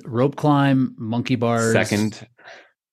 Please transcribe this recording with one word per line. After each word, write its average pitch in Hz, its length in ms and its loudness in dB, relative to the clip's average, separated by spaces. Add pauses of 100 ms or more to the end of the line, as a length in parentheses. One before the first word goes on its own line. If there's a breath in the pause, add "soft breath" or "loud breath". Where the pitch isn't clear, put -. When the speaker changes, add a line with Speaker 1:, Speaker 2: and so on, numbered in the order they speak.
Speaker 1:
Rope 131 320 0
climb, 139 600 2
monkey 117 380 -4
bars. 117 380 0
Speaker 2:
Second. 104 520 0 (680 loud breath)